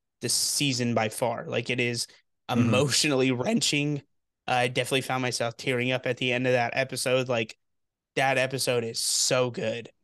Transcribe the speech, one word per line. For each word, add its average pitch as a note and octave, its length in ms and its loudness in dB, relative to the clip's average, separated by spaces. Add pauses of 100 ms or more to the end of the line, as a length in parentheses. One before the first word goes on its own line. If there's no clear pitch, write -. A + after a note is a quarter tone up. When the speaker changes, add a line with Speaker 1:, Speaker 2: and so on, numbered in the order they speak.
(200)
Speaker 1:
the A#2+ 80 -4
season B2 640 0
by A2 140 2
far. A#2 400 -2
Like, A#2+ 200 -2
it B2 120 -2
is A#2+ 260 -2 (440)
Speaker 2:
Mm-hmm. A#2+ 180 2
Speaker 1:
emotionally C3 600 2
wrenching. D3 720 0 (440)
I B2 220 2
definitely B2+ 340 -2
found B2+ 200 -4
myself A#2 340 -2
tearing B2+ 360 -2
up B2+ 140 -2
at B2+ 100 -2
the B2+ 160 0
end B2 140 0
of B2+ 80 4
that A#2+ 200 2
episode. B2+ 540 0
Like, A#2 280 -2 (600)
that C3+ 220 2
episode B2+ 460 0
is A2+ 140 -6
so - 520 0
good. A2+ 400 -6 (140)